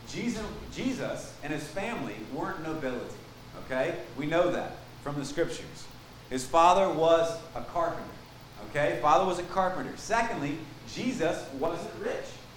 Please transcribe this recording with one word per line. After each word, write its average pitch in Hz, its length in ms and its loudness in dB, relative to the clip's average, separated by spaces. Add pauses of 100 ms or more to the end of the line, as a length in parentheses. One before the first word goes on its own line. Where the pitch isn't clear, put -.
Jesus, 220 340 -2 (320)
Jesus 147 600 -2 (100)
and 143 80 -2
his 147 160 -4
family 226 480 -4 (180)
weren't 160 300 -4
nobility, 131 520 -4 (500)
okay? 139 320 0 (200)
We 143 100 -2
know 170 220 6
that 98 280 -2 (260)
from 147 160 -4
the 135 60 -2
scriptures. - 600 -2 (440)
His 131 160 -2
father 180 480 8
was 160 440 6 (160)
a 117 80 -6
carpenter, 214 420 0 (680)
okay? 151 320 2
Father 160 240 8
was 180 140 2
a 175 40 -2
carpenter. 180 540 0
Secondly, 160 600 0 (360)
Jesus 180 500 0 (160)
wasn't 165 420 -2
rich, - 240 -2 (300)